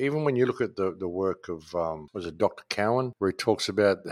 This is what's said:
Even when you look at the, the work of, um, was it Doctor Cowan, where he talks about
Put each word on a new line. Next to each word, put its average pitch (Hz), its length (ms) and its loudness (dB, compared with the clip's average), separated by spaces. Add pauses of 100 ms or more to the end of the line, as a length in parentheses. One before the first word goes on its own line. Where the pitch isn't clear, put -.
Even 151 200 0
when 139 120 2
you 123 80 4
look 123 160 0
at 110 160 -4
the, 92 180 -2
the 92 140 -6
work 92 400 -2
of, 80 260 -8
um, 80 380 -4
was 90 140 -8
it 78 100 -10
Doctor 98 320 0
Cowan, 120 480 0
where 98 140 2
he - 60 -2
talks - 300 0
about 98 300 4 (160)